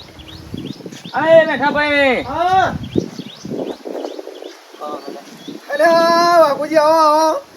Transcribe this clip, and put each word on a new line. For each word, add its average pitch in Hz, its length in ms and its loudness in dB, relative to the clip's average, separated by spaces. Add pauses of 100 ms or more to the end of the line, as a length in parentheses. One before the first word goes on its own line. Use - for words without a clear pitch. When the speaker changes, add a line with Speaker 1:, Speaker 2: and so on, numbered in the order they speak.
(1120)
Speaker 1:
અરે 320 320 6
મેઠાભાઈ. 285 760 0
Speaker 2:
હા. 339 520 0 (3000)
અરે 294 120 2 (540)
બાપુજી, 294 380 0
આવો, 311 220 4
આવો. 311 420 2 (160)